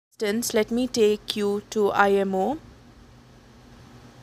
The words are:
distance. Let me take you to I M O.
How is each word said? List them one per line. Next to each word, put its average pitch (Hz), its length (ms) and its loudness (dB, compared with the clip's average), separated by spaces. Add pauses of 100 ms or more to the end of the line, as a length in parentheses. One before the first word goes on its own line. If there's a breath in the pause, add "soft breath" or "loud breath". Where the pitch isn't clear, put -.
(180)
distance. 220 360 -4
Let 214 160 0
me 247 180 -2
take 208 480 0
you 208 340 -2
to 208 200 0
I 202 220 2
M 196 220 0
O. 190 220 -2 (1700)